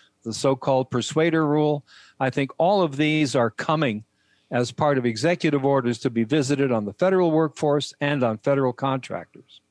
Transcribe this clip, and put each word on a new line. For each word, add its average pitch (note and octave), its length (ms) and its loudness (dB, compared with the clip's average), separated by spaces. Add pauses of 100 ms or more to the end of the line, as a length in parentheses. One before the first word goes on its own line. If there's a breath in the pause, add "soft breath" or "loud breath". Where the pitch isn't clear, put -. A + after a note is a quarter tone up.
(220 soft breath)
the A2+ 100 -8
so-called C3 580 0
persuader D#3 560 0
rule. D3+ 380 0 (340 loud breath)
I C3 120 0
think C3+ 260 -2
all F#3+ 240 2
of D3 160 -2
these D3+ 400 0
are A#2+ 140 2
coming C3+ 540 -2 (460)
as B2 220 -2
part D3 240 2
of B2 80 -2
executive C#3 640 0
orders B2 320 0
to C3 100 -4
be A2+ 160 0
visited C#3 480 0
on G#2+ 140 0
the G2 80 -8
federal F#3 360 2
workforce D3+ 680 0
and C#3+ 220 0
on A2 160 0
federal C#3 340 0
contractors. - 880 -8 (100)